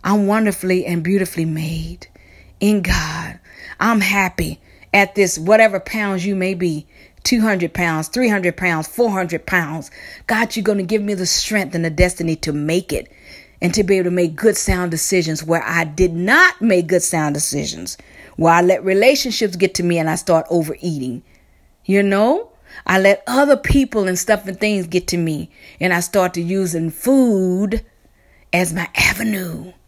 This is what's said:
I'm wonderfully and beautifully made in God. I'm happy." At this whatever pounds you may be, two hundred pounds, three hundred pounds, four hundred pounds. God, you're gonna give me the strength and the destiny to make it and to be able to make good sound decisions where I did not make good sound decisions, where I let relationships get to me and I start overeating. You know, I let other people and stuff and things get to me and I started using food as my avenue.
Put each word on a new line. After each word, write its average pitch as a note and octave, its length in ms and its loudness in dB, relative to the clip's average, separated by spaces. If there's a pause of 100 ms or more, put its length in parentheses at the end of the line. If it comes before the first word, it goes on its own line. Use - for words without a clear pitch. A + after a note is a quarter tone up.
I'm G3+ 240 2
wonderfully G3 600 0
and E3+ 180 -2
beautifully F#3 400 0
made D#3+ 640 -6 (500)
in G3+ 240 2
God. E3 560 -4 (400)
I'm G#3+ 220 2
happy." F#3 600 -2 (360)
At G3 180 4
this F#3 240 2
whatever G3+ 400 4
pounds G3 460 -4
you G3 100 -2
may F#3+ 200 -2
be, E3+ 320 -4 (360)
two A#3 200 2
hundred F#3+ 320 0
pounds, D#3+ 340 -2
three B3 220 0
hundred F3+ 260 0
pounds, E3 320 -2
four A#3 220 0
hundred F3 340 -4
pounds. D#3+ 460 -2 (360)
God, A3+ 300 -2
you're G#3 80 -4
gonna G3+ 180 0
give G3+ 200 -2
me G#3 100 -4
the F#3 140 -4
strength F3+ 480 -2
and E3 100 -2
the E3 60 -2
destiny E3 460 0
to D#3 160 -6
make D3+ 420 -2
it - 180 -10 (480)
and F3 140 0
to G#3+ 100 2
be F#3+ 140 2
able F#3 60 0
to F3 60 0
make F3 240 0
good G#3 220 2
sound F3+ 340 -2
decisions D#3+ 540 -2
where D#3+ 180 0
I E3 220 -2
did E3 300 0
not C#4 480 2
make F3+ 240 2
good F3+ 160 2
sound D3+ 320 -2
decisions, D3 640 -6 (380)
where E3 180 4
I F3 80 4
let F#3 220 2
relationships G#3+ 720 2
get F#3 180 0
to F#3 80 -2
me F3 160 0
and D#3+ 100 0
I D#3+ 60 0
start E3 340 0
overeating. D3+ 760 -4 (600)
You G3 180 2
know, G#3+ 500 0 (340)
I F#3+ 120 2
let G3 280 4
other C#4 320 4
people A#3+ 500 2
and F3 100 -2
stuff G3+ 280 -2
and F#3+ 120 -8
things G3+ 280 -2
get F3 220 -2
to F3 100 -2
me D#3+ 320 -4 (280)
and F3+ 140 0
I E3+ 80 0
started F3+ 400 0
using E3+ 500 -2
food G#3 920 2 (680)
as E3+ 220 0
my F3+ 220 -4
avenue. F#3 800 -4 (140)